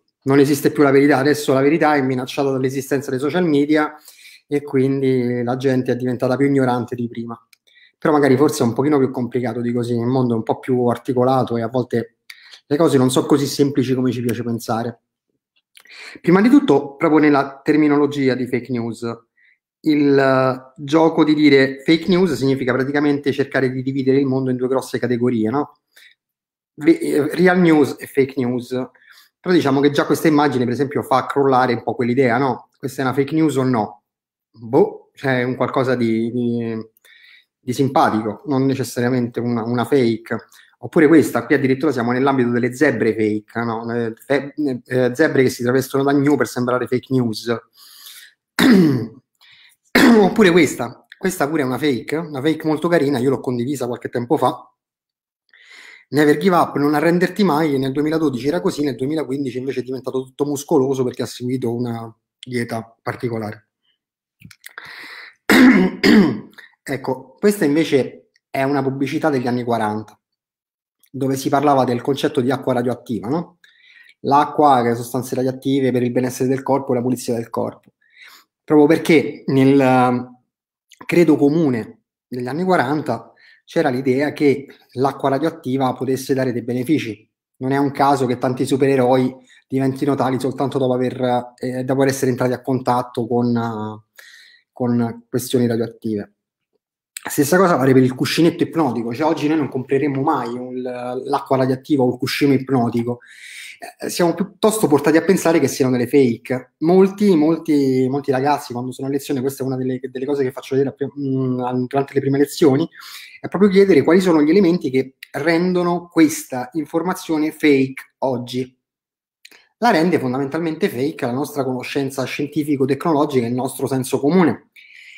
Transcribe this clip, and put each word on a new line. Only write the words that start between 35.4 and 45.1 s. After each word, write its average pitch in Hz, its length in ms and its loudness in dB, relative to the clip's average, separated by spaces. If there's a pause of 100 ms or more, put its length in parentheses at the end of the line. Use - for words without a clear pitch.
un 127 120 -4
qualcosa 127 400 0
di, 113 360 0
di, 117 560 -4 (720)
di 120 140 -6
simpatico, 123 720 0
non 135 200 0
necessariamente 123 760 -2
una, 120 220 -2
una 120 200 -2
fake. 117 640 -2 (320)
Oppure 156 300 2
questa, 131 380 4
qui 151 100 0
addirittura 135 360 0
siamo 120 220 -2
nell'ambito 127 380 0
delle 123 220 -2
zebre 113 400 2
fake, 107 500 -4
no? 117 300 -6
Eh, 113 220 -4
fe-, 139 380 -4 (320)
eh, 127 280 0